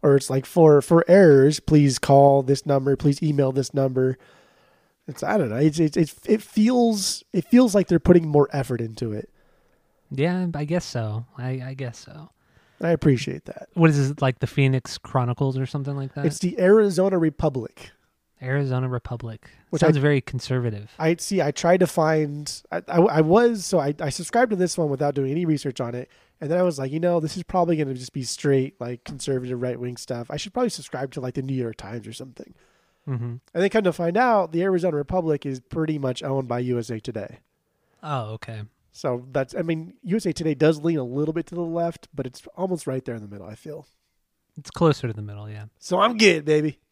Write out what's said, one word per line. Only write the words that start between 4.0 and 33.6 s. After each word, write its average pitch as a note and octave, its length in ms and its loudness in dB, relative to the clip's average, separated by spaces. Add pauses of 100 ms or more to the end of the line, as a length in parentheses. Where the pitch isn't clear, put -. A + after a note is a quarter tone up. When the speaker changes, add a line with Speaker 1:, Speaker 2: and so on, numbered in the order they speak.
Speaker 1:
It's, - 160 -10
I G#3+ 140 0
don't C#3+ 120 0
know. G#2 60 -4
It's, D3 240 2
it's, D#3 160 2
it's, D#3+ 200 0 (100)
it G#3+ 160 2
feels, A3+ 880 0
it F3 140 -2
feels A#3+ 280 6
like G3 140 4
they're E3+ 120 2
putting E3+ 280 6
more D3 240 4
effort C3 300 -4
into A2+ 320 -8
it. G#2 160 -10 (840)
Speaker 2:
Yeah, F3 420 -2
I D3+ 120 -6
guess E3+ 200 -2
so. A2 400 -6 (120)
I, B2+ 280 -6
I C3+ 100 -12
guess C3 220 -10
so. D3+ 340 -20 (500)
Speaker 1:
I E3+ 80 -2
appreciate - 560 0
that. - 280 -18
Speaker 2:
What E3 160 6
is C#3+ 220 2
it, D3 100 -6
like, C3 180 -2
the B2 80 -4
Phoenix C3 500 -2
Chronicles B2+ 600 -2
or C3 80 -4
something C#3 300 -8
like C3+ 200 -10
that? D3 100 -6
Speaker 1:
It's D3 140 -2
the F3+ 200 -4
Arizona F#3+ 580 4
Republic. D3+ 720 -4 (500)
Speaker 2:
Arizona C3 480 -2
Republic. A#2 600 -10 (200)
Speaker 1:
Which D3+ 100 -4
Speaker 2:
Sounds D#3+ 180 4
Speaker 1:
I, C3+ 40 0
Speaker 2:
very D3 200 4
conservative. A#2+ 800 -6
Speaker 1:
I D#3+ 160 2
see. F3+ 260 -4
I C#3+ 100 0
tried F3+ 280 2
to F3+ 80 4
find. D#3 720 -2 (100)
I, F2 160 -6
I, E3 140 2
I D#3+ 200 4
was G#3 440 4
so F3+ 140 0
I, D3 200 -2
I D#3+ 100 -4
subscribed A#3 420 0
to G#3+ 60 -2
this F3+ 200 -2
one D#3 120 0
without C#3+ 260 -2
doing C3+ 160 -2
any E3+ 140 -2
research C#3+ 340 -2
on A#2+ 160 -6
it, B2 160 -12 (300)
and D3+ 100 -6
then F3 80 0
I - 20 2
was F3 160 0
like, C3+ 140 -6
you D#3 80 -6
know, F3 220 0
this D#3 160 -6
is F3 60 -8
probably F3 340 0
gonna C#3 160 -2
just B2 200 -12
be C3+ 100 -6
straight, C3+ 560 0
like, A#2+ 260 -10
conservative B2+ 540 -6
right B2 200 -6
wing B2 160 -8
stuff. A#2 340 -10
I D3 80 -10
should - 160 -12
probably B3 160 -2
subscribe C3+ 440 -10
to, C#3+ 80 -10
like, B2+ 140 -8
the C#3+ 60 -6
New C3+ 120 -6
York A#2+ 240 -6
Times A2 300 -12
or A2 60 -16
something. B2+ 400 -18 (540)
Speaker 2:
Mm-hmm. B2 180 -6
Speaker 1:
And A#2+ 140 -10 (140)
then F#3 160 0